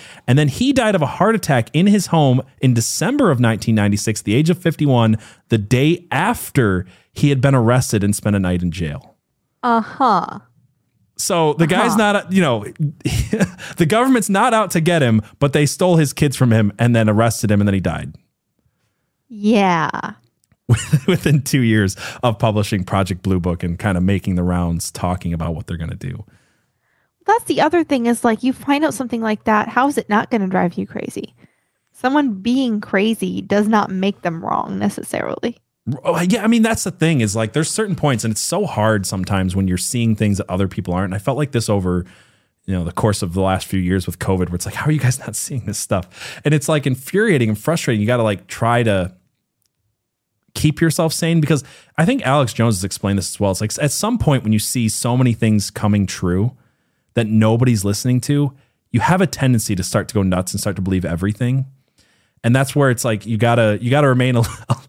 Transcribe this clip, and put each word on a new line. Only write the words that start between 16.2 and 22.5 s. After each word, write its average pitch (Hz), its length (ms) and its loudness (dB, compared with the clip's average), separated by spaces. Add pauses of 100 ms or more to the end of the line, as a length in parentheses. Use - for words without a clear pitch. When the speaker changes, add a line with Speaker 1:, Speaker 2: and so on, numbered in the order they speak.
Speaker 1:
from 123 160 4
him 110 260 4
and 117 160 4
then 113 140 4
arrested 110 420 2
him 104 100 4
and 101 60 4
then 98 80 2
he 95 60 0
died. 78 340 -6 (1120)
Speaker 2:
Yeah. 202 600 0 (800)
Speaker 1:
<laughs> - 380 0
Within 151 360 2
two 139 200 0
years 110 340 2 (260)
of 117 160 0
publishing 104 460 0